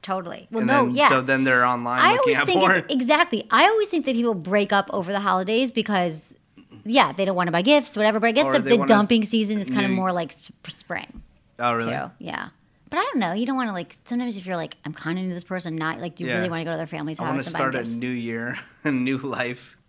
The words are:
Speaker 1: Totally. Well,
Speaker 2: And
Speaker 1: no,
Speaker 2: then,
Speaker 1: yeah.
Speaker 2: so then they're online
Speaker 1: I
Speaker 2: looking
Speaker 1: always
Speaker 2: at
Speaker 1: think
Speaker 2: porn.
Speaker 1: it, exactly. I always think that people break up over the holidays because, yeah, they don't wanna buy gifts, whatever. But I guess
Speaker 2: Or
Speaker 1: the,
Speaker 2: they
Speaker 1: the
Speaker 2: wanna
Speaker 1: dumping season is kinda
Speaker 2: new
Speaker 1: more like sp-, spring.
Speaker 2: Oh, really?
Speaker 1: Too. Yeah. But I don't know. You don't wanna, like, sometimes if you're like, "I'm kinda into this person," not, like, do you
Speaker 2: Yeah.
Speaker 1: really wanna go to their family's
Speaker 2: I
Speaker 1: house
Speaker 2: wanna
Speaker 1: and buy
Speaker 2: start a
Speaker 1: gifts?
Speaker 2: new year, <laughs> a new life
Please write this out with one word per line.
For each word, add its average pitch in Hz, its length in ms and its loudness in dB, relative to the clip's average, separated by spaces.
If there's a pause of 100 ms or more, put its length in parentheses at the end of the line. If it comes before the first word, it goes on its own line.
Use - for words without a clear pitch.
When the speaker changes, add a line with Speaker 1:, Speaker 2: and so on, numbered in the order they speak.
Speaker 1:
Totally. 190 480 -8
Well, 226 100 -4
Speaker 2:
And 220 80 0
Speaker 1:
no, 269 180 4
Speaker 2:
then, 247 100 -2
Speaker 1:
yeah. 277 120 6
Speaker 2:
so 135 140 4
then 135 220 2
they're 127 200 6
online 123 360 0
Speaker 1:
I 339 120 6
Speaker 2:
looking 494 80 2
Speaker 1:
always 494 180 2
Speaker 2:
at 294 80 2
Speaker 1:
think 370 140 2
Speaker 2:
porn. 381 160 6
Speaker 1:
it, - 140 -2
exactly. 294 600 0
I 277 160 4
always 427 220 2
think 320 160 -2
that 262 100 0
people 233 200 0
break 190 380 0
up 196 200 2
over 185 200 -4
the 202 80 -2
holidays 202 520 0
because, 180 640 -2 (500)
yeah, 214 280 4
they 190 120 -2
don't 185 120 0
wanna 175 160 0
buy 170 100 2
gifts, 277 340 4
whatever. 214 240 2
But 233 80 2
I 226 40 2
guess 254 140 4
Speaker 2:
Or 269 80 2
Speaker 1:
the, 294 60 4
Speaker 2:
they - 120 0
Speaker 1:
the 240 60 8
Speaker 2:
wanna - 100 2
Speaker 1:
dumping 220 360 4
season 214 360 0
is 190 100 -6
kinda 202 180 0
Speaker 2:
new 190 60 0
Speaker 1:
more 185 180 0
like 170 240 -4
sp-, - 160 -20 (160)
spring. - 540 -12 (360)
Speaker 2:
Oh, 120 160 2
really? 117 180 -2
Speaker 1:
Too. 139 260 -6
Yeah. - 300 -10 (420)
But 311 80 -4
I 381 60 0
don't 508 140 -4
know. 175 140 0
You 220 140 -2
don't 269 100 -4
wanna, 233 160 -4
like, 175 320 -10
sometimes 240 320 -6
if 185 80 -14
you're 185 120 -6
like, 160 280 -8
"I'm 151 80 -10
kinda 170 300 -6
into 185 120 -6
this 175 100 -10
person," 175 300 -8
not, 160 260 -6
like, 170 160 -10
do - 80 -10
you 131 60 -6
Speaker 2:
Yeah. 120 60 0
Speaker 1:
really 180 140 -2
wanna 165 140 -6
go 165 80 -6
to 160 40 -6
their 160 100 -6
family's 156 320 -8
Speaker 2:
I - 60 -6
Speaker 1:
house - 60 -4
Speaker 2:
wanna 135 120 -2
Speaker 1:
and 170 100 -6
buy 160 60 -6
Speaker 2:
start 131 160 -2
a 127 40 -2
Speaker 1:
gifts? 117 180 -6
Speaker 2:
new 127 140 -4
year, 117 480 -6 (120)
<laughs> - 140 -20
a 151 60 0
new 131 280 -2
life 123 580 -8 (120)